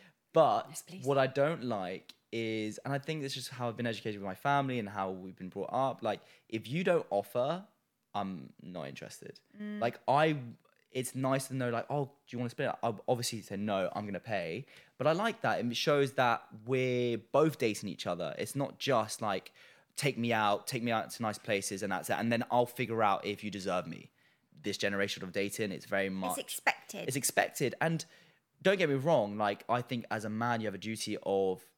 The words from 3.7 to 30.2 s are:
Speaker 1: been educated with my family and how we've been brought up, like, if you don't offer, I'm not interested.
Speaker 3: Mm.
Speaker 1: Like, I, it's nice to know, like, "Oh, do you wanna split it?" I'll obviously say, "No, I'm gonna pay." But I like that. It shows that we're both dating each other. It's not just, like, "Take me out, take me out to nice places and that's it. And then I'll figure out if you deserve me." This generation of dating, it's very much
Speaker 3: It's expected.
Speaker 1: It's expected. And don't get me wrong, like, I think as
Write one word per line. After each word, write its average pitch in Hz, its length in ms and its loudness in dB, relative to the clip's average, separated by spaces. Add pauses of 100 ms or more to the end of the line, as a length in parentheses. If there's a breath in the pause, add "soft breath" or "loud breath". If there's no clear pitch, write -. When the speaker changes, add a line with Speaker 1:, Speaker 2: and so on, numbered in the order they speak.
Speaker 1:
been 120 100 -2
educated 107 320 -4
with 98 80 -6
my 92 80 -6
family 139 440 2
and 104 100 -4
how 98 220 -2
we've 92 240 -10
been 92 140 -10
brought 95 220 -6
up, 127 320 0
like, 104 160 0 (300 loud breath)
if 110 180 -4
you 156 160 -2
don't 175 260 4
offer, 131 560 0 (480)
I'm 95 380 -6 (100)
not 85 260 -8
interested. - 520 -14 (200)
Speaker 3:
Mm. 208 200 -8
Speaker 1:
Like, 117 280 0
I, 151 300 4 (540)
it's 127 240 -4
nice 131 320 0
to 131 80 -8
know, 123 140 0
like, 117 200 -2
"Oh, 143 160 0
do 131 60 -8 (180)
you 120 100 -6
wanna 120 100 -2
split 127 200 -2
it?" - 140 -4
I'll 113 240 -2
obviously 117 340 0
say, 98 160 -8
"No, 101 380 2
I'm 104 100 -2
gonna 98 140 -6
pay." 95 460 -4 (320 loud breath)
But 131 100 0
I 156 60 6
like 208 280 0
that. 107 220 2
It 120 140 -2
shows 139 360 4
that 123 300 2 (220)
we're 123 520 2
both 147 400 4
dating 107 320 0
each - 180 -8
other. 85 300 -2
It's - 180 -6
not 135 240 -4
just, 113 420 2
like, 101 300 -2 (440 loud breath)
"Take 139 220 2
me 117 160 2
out, 104 340 4
take 123 160 -2
me 117 80 2
out 110 200 0
to - 100 -10
nice 110 160 0
places 101 460 0
and 98 80 -2
that's 90 180 -2
it. 113 100 0
And 113 120 2
then 117 200 2
I'll 123 140 6
figure 113 380 0
out 101 220 4
if 101 180 -4
you 104 80 -6
deserve 92 360 -2
me." - 220 -12 (520 soft breath)
This 101 160 -4
generation 101 460 -2
of 92 80 -10
dating, 101 400 -2
it's - 140 -10
very 98 240 0
much 92 220 -2
Speaker 3:
It's 90 80 -4
expected. - 680 -4
Speaker 1:
It's 139 100 -4
expected. - 640 0
And 165 220 0 (600 soft breath)
don't 196 160 6
get 165 100 4
me 139 60 2
wrong, 123 420 2
like, 104 320 0
I 123 140 2
think 120 280 -4
as 107 140 -2